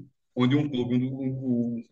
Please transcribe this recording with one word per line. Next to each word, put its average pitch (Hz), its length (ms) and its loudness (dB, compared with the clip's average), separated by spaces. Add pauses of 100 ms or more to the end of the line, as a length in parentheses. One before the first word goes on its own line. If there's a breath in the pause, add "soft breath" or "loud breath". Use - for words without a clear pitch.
(340)
onde 127 200 4
um 147 140 2
clube, 123 260 -2
um, 127 120 2
um, 131 260 -6
um 120 600 -2